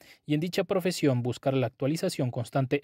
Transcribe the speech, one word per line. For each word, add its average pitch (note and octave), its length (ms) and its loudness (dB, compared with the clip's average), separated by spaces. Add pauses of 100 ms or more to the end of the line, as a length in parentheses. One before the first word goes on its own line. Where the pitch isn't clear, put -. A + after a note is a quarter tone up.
(240)
y D3 80 -2
en D3+ 80 2
dicha F#3 240 -2
profesión E3+ 580 2
buscar B2 300 -2
la C3 140 2
actualización C#3+ 640 -2
constante C3+ 540 -2